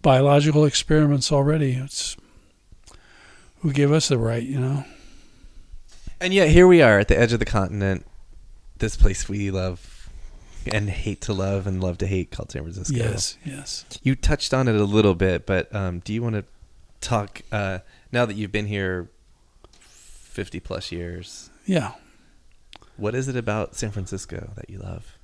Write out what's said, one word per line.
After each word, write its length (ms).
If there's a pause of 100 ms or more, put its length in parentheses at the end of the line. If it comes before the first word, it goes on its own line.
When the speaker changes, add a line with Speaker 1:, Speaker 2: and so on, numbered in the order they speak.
Speaker 1:
biological 600
experiments 680
already. 400
It's, 460 (1400)
who 120
gave 180
us 180
the 100
right, 240
you 160
know? 260 (1400)
Speaker 2:
And 140
yet 140
here 180
we 160
are 160
at 80
the 120
edge 140
of 60
the 60
continent, 600 (720)
this 180
place 320
we 220
love 580 (640)
and 160
hate 340
to 120
love 320
and 160
love 180
to 60
hate, 240
called 220
San 100
Francisco. 340
Speaker 1:
Yes, 480
yes. 400 (200)
Speaker 2:
You 120
touched 380
on 140
it 80
a 80
little 320
bit, 320
but, 260
um, 260
do 140
you 80
wanna 220 (580)
talk, 400 (100)
uh, 280 (320)
now 160
that 80
you've 160
been 160
here 420 (640)
fifty 880
plus 320
years? 580 (160)
Speaker 1:
Yeah. 280 (1040)
Speaker 2:
What 180
is 120
it 80
about 400
San 140
Francisco 680
that 120
you 80
love? 460